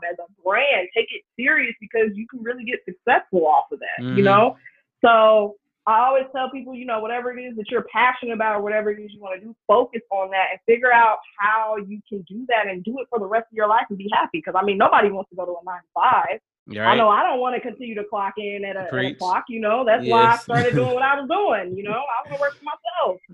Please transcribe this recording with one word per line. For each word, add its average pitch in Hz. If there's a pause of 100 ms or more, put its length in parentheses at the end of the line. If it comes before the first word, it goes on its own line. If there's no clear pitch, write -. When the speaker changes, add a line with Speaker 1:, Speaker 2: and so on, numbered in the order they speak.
(100)
Speaker 1:
as 175
a 170
brand. 202
Take 226
it 226 (160)
serious 262
because 220
you 220
can 247
really 240
get 247
successful 190
off 151
of -
that," -
you 127
Speaker 2:
Mm-hmm. -
Speaker 1:
know? 208 (480)
So 220 (300)
I 220
always 269 (100)
tell 262
people, 262
you 247
know, 226
whatever 240
it 254
is 247
that 208
you're 233
passionate 240
about 220
or 208
whatever 208
it 208
is 208
you 208
wanna 190
do, 220 (120)
focus 233 (100)
on 190
that 190
and 190
figure 240
out 233 (200)
how 214
you 208
can 202
do 208
that 220
and 185
do 233
it 240
for 240
the 202
rest 226
of 220
your 214
life 220
and 196
be 196
happy. -
'Cause, 170
I 190
mean, 202
nobody 220
wants 190
to 180
go 180
to 180
a 170
nine-to-five. 180 (280)
Speaker 2:
You're 104
Speaker 1:
I 226
Speaker 2:
right. 240
Speaker 1:
know 226
I 214
don't 320
wanna 247
continue 233
to 208
clock 202
in 202
at 196
a, 190
at 185
a 165
Speaker 2:
Preach. 131
Speaker 1:
clock, 185
you 226
know? 220
That's 233
why 226
I 226
Speaker 2:
Yes. 233
<laughs> -
Speaker 1:
started 240
doing 254
what 254
I 285
was 262
doing, 233
you 202
know? 208
I 262
wanna 277
work 277
for -
myself. 302 (140)